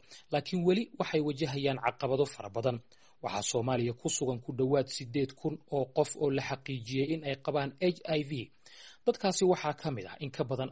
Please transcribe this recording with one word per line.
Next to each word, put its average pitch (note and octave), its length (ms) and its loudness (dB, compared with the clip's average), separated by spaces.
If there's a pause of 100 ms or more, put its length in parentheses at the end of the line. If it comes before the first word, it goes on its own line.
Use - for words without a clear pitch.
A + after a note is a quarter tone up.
(300)
laakiin D3+ 360 0
weli F#3 180 6 (140)
waxay E3+ 240 2
wajahayaan C#3 600 0
caqabado C3 440 2
fara - 240 -8
badan. A#2 280 0 (440)
Waxaa G#2 220 -2
Soomaaliya A#2+ 500 0
ku - 160 -4
sugan B2+ 300 0
ku - 140 -10
dhowaad C3 340 2
siddeed C3 480 -2
kun D#3 200 -4 (160)
oo C3+ 140 0
qof D3 300 2
oo - 160 2
la C3+ 100 0
xaqiijiyey C3 680 -2
in D#3+ 120 -2
ay C#3 120 -2
qabaan C#3 420 -2
H F3+ 280 2
I D#3 180 2
V. C#3 80 -10 (720)
Dadkaasi G3 420 2
waxaa E3 280 4
ka - 180 -4
mid G#2 160 -4
ah - 120 -14
in C#3 120 -6
ka - 120 0
badan B2+ 280 -2